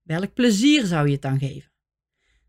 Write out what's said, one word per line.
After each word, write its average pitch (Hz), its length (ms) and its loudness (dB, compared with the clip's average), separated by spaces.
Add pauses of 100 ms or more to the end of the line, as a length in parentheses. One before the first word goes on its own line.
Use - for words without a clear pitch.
Welk 175 320 -8
plezier 247 520 2
zou 160 220 0
je 143 60 0
het 135 80 -6
dan 135 180 -2
geven? 139 320 -10 (760)